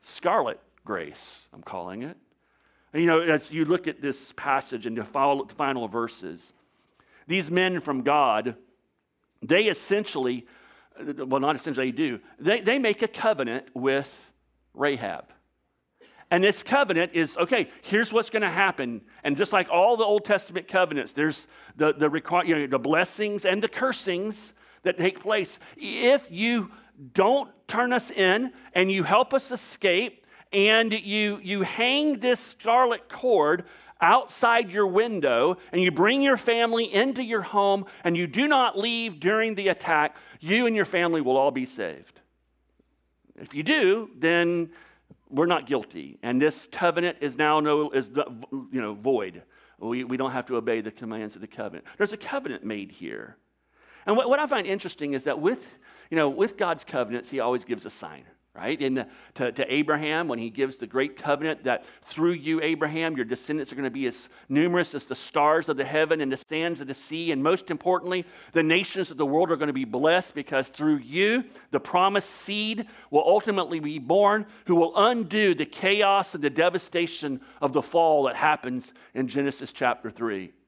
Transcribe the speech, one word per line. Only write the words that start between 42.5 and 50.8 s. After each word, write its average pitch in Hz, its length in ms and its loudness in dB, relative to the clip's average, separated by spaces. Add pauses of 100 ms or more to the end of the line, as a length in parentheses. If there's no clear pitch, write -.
If - 180 -20
you 147 80 -4
do, 220 540 2
then 170 540 2 (580)
we're 147 180 0
not 160 200 0
guilty. 95 560 -6
And 123 180 0
this 147 320 0
covenant 175 480 0
is 139 160 -4
now 151 240 4
no, 151 300 2
is, 127 200 -2
you 127 680 -6
know, 107 140 -6
void. 104 480 -2 (360)
We, 120 260 -6
we 127 120 -6
don't 131 160 -2
have 123 140 -6
to 127 100 -4
obey 113 240 -2